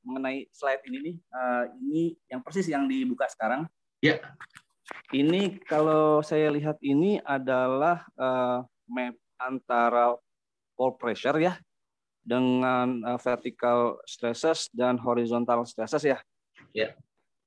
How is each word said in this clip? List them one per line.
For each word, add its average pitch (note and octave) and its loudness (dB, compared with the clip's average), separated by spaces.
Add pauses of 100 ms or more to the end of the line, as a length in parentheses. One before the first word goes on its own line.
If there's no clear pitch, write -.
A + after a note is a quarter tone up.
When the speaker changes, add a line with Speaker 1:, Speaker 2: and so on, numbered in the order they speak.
Speaker 1:
mengenai C3 -6
slide C3+ -2
ini B2+ -8
nih. E3 -10
Eh, B2 -4 (240)
ini D#3 0 (260)
yang B2+ -10
persis F3+ -4
yang C#3 -2
dibuka C3 -2
sekarang. B2 -2 (400)
Speaker 2:
Ya. D3+ 2 (960)
Speaker 1:
Ini F3 2
kalau D#3 4
saya D3+ 2
lihat D3 -2
ini D#3 4
adalah, C3 0 (160)
eh, B2+ 0 (320)
map B2 -4 (240)
antara A#2+ 2 (560)
pore B2+ 0
pressure B2 -2
ya, F3 2 (720)
dengan, B2+ 0
eh, B2 -4
vertical A#2+ 0
stresses C3+ -2
dan B2 2
horizontal A#2+ 0
stresses A#2+ -4
ya. C#3 2 (560)
Speaker 2:
Ya. A2 -4 (500)